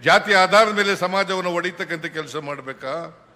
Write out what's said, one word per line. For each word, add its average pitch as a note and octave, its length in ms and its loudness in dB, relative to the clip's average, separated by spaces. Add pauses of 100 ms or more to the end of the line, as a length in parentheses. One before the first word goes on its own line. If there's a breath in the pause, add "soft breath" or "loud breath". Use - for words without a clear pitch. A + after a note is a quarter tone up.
ಜಾತಿ G3+ 300 4
ಆಧಾರದ G3+ 400 6
ಮೇಲೆ G3+ 240 0
ಸಮಾಜವನ್ನು F#3 560 -2
ಒಡಿತಕ್ಕಂಥ E3+ 540 -6
ಕೆಲಸ D3 300 -10
ಮಾಡ್ಬೇಕಾ? C#3+ 1000 -12